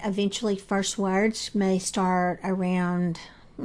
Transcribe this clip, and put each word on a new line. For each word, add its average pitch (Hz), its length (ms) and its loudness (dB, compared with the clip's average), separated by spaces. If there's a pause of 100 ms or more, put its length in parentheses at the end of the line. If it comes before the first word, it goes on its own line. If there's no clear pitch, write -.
eventually 202 500 0
first 196 440 -2
words 196 560 0
may 190 240 4
start 185 640 0
around 180 760 0 (460)